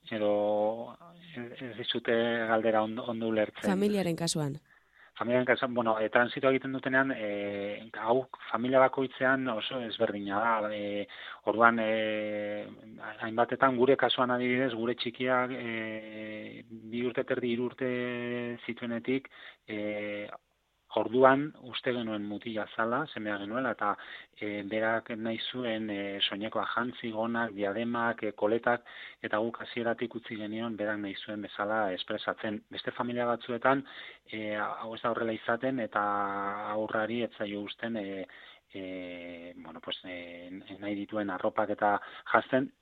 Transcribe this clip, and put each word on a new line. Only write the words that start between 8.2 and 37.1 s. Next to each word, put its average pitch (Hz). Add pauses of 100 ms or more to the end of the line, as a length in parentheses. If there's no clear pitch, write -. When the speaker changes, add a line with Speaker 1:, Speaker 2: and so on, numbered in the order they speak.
Speaker 1:
familia 127
bakoitzean 131
oso 120
ezberdina 101
da. 110
E, 104 (500)
orduan, 117
e, 107 (600)
hainbatetan 120
gure 131
kasuan 123
adibidez, 123
gure 117
txikiak, 123
e, 110 (300)
bi 120
urte 127
terdi, 120
hiru 120
urte 127 (760)
zituenetik, 120 (400)
e, 107 (1160)
orduan 131 (260)
uste 123
genuen 110
mutila 104 (100)
zala, 120 (100)
semea 104
genuela, 113
eta, 104 (480)
e, 104
berak 110
nahi 113 (140)
zuen, 110
e, 101
soinekoa 104
jantzi, 120
gonak, 113
diademak, 113
e, 107
koletak, 117 (360)
eta 110
guk 117
hasieratik 117
utzi 113
genion 110
berak 104
nahi 98
zuen 104
bezala 104
espresatzen. 107
Beste -
familia 120
batzuetan, 127 (460)
e, 107
hau 104
ez 113
da 120
horrela 113
izaten, 127
eta 107 (720)
aurrari 110